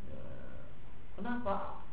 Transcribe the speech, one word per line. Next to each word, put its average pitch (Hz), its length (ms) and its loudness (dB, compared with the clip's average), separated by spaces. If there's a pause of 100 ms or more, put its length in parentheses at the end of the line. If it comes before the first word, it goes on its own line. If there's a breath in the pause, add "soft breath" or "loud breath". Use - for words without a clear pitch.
Ya. 65 160 0 (960)
Kenapa? 202 720 0